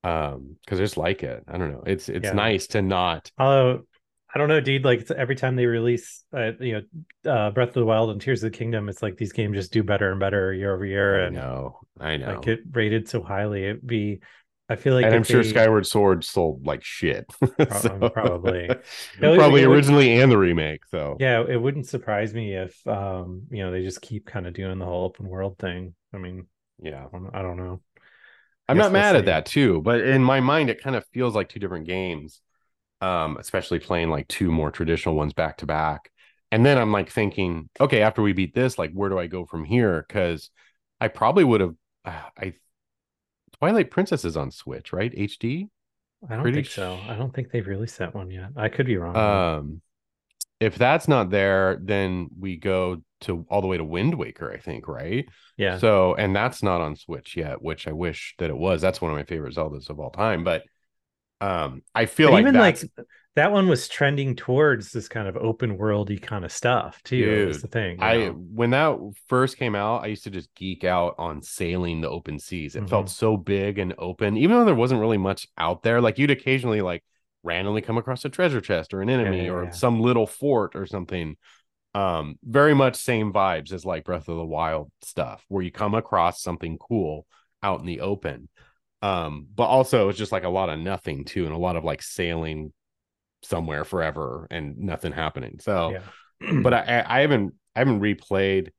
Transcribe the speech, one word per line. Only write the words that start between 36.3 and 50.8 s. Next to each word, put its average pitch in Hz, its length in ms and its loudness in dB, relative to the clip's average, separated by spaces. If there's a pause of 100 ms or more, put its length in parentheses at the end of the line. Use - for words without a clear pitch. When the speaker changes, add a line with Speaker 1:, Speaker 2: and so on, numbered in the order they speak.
Speaker 1:
And 113 140 6
then 139 120 8
I'm, 110 140 2
like, 98 180 0
thinking, 92 600 -2 (120)
"Okay, 135 200 4
after 110 200 2
we 104 100 4
beat 90 220 -2
this, 127 240 0
like, 80 160 -6
where 98 160 -2
do 95 100 -2
I 87 80 -6
go 87 180 -8
from 80 200 -8
here?" 95 420 2
'Cause 87 420 -2 (520)
I 113 80 0
probably 165 340 4
would 117 180 4
have, 85 140 -2 (300)
uh, 85 320 -14
I, 95 160 -10 (1080)
Twilight 196 320 2
Princess - 340 0
is 80 120 -2
on 69 140 -6
Switch, - 420 -14
right? 104 220 -2
H 104 240 -6
D? 160 300 -4 (600)
Speaker 2:
I 113 80 -8
don't 135 60 -4
Speaker 1:
Pretty 123 100 2
Speaker 2:
think 143 160 -2
so. 92 340 -8
Speaker 1:
sh- 110 60 -14
Speaker 2:
I 117 80 -8
don't 131 160 -6
think - 180 -8
they've 107 160 -4
released 98 300 -6
that - 180 -8
one 92 160 -10
yet. 92 240 -12
I 107 140 -2
could 135 160 0
be 120 120 0
wrong, 85 160 -4
though. 98 60 2
Speaker 1:
Um, 85 600 0 (800)
if 113 160 0
that's 131 340 4